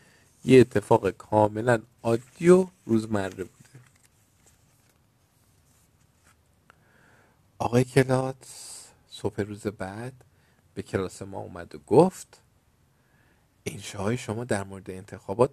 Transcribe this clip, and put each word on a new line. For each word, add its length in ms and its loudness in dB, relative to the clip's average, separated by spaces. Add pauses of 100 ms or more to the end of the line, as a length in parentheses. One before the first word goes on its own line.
(440)
یه 160 10
اتفاق 500 2
کاملاً 720 0 (200)
عادی 460 -2
و 180 6 (200)
روزمره 580 -2
بوده. 360 -20 (3750)
آقای 260 2
کلاس 1040 -4 (220)
صبح 320 -6
روز 240 -10
بعد 580 -12 (500)
به 80 -10
کلاس 400 -6
ما 160 -16
اومد 360 -16
و 40 -16
گفت: 600 2 (1300)
«انشاهای 500 -8
شما 280 -10
در 200 -4
مورد 260 -16
انتخابات 640 -2